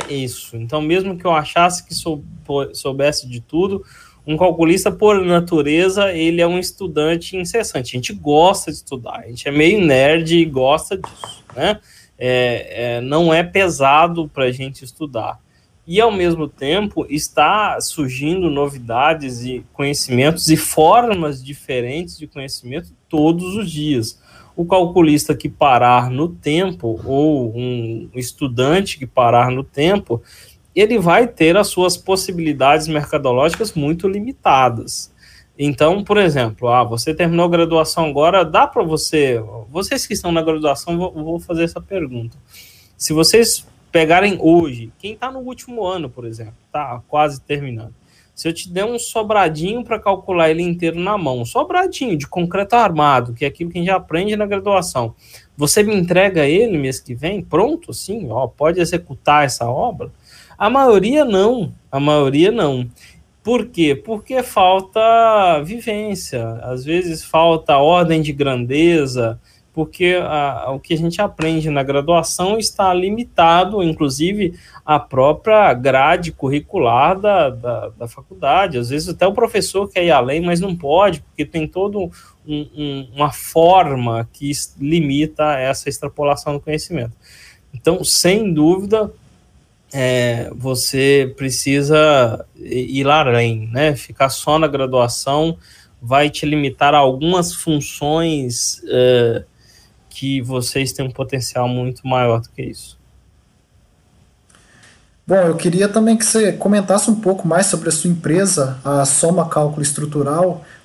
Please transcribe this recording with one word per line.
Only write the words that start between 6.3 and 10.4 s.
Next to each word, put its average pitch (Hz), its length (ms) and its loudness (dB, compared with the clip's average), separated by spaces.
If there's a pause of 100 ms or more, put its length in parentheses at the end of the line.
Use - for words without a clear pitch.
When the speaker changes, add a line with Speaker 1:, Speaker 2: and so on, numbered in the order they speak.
Speaker 1:
é 170 60 4
um 175 100 -2
estudante 170 800 -4
incessante. 175 580 -6
A 123 40 -6
gente 160 140 -8
gosta 165 580 2
de 151 60 -12
estudar, - 420 -14
a - 80 -18
gente 120 200 -12
é 143 40 -4
meio 160 280 4
nerd 160 560 2
e 165 80 4